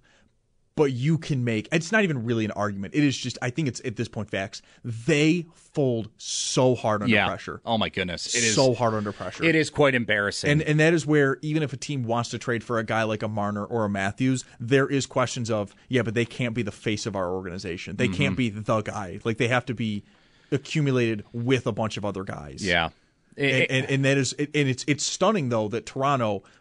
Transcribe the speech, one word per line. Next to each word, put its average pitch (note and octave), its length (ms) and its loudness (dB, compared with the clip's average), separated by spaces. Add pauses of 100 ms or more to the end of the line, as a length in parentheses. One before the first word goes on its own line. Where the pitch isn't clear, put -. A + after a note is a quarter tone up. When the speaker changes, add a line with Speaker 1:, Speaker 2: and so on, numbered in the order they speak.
(760)
Speaker 1:
but C#3+ 160 4
you C3+ 260 2
can C3+ 280 -2
make, A2 260 0
it's E3 220 0
not A3 100 4
even C#3 220 0
really A#2 180 2
an G#2 80 -2
argument. G2+ 420 -4
It D3 120 4
is C3+ 120 2
just, B2 240 -8
I B2+ 80 -2
think D3 200 -2
it's, - 160 -6
at A2+ 100 -6
this A2+ 140 -4
point, G#2 200 -8
facts. G2 320 -6 (220)
They D3+ 680 2
fold A#2+ 640 -2
so - 580 2
hard G#2+ 260 0
under G#2+ 140 2
Speaker 2:
Yeah. G2 120 4
Speaker 1:
pressure. - 380 -8
Speaker 2:
Oh, A2+ 120 0
my G#2+ 100 2
goodness. F#2 480 -4
It A#2+ 80 0
is A2 120 2
Speaker 1:
So C3+ 180 6
hard A2+ 200 2
under G#2 200 -2
pressure. G2 320 -6
Speaker 2:
It E3 100 6
is D#3 140 2
quite C#3 260 4
embarrassing. G#2 560 0
Speaker 1:
And, D3+ 100 4
and D3+ 200 0
that D#3+ 120 6
is D3+ 120 0
where, C#3+ 360 4
even D3+ 220 -2
if C3+ 80 -4
a C3 60 -8
team C#3 260 -6
wants A#2 280 -2
to A#2+ 60 -6
trade A2+ 240 -2
for A#2 160 -4
a A2+ 60 0
guy A2+ 200 0
like A2 200 -2
a G#2+ 60 -2
Marner G#2 340 -2
or A2+ 220 -2
a G2+ 40 0
Matthews, G#2 540 0 (160)
there C3+ 280 4
is C3+ 180 0
questions B2 440 -2
of, G#2 240 -2 (140)
yeah, B2+ 140 2
but G#2+ 120 -2
they A#2+ 120 2
can't A#2+ 280 -4
be A#2+ 80 -2
the G2+ 120 -4
face - 320 -4
of G2+ 100 -4
our F2+ 180 0
organization. F#2 640 -8
They G2+ 140 0
can't C3 260 0
Speaker 2:
Mm-hmm. - 0 -
Speaker 1:
be B2 140 0
the G#2+ 320 -2
guy. G2+ 420 -8
Like, A2+ 140 -2
they B2 100 2
have B2 200 0
to B2+ 60 -4
be G#2+ 300 -4 (480)
accumulated B2+ 800 0
with A#2+ 360 0
a A#2+ 40 0
bunch A2 240 -2
of G2+ 80 -8
other G2 220 -4
guys. D2+ 400 -10
Speaker 2:
Yeah. E2+ 240 2 (480)
It, C#3 140 0
Speaker 1:
And, C3 120 2
Speaker 2:
it C3 80 0
Speaker 1:
and, C3 180 0
and C#3 160 2
that C#3 120 4
is, C3+ 140 0
and D3 220 -4
it's, C#3 340 0
it's C#3+ 160 0
stunning F#3 460 0
though A2 180 0
that G#2+ 180 -6
Toronto, C3 580 0 (180)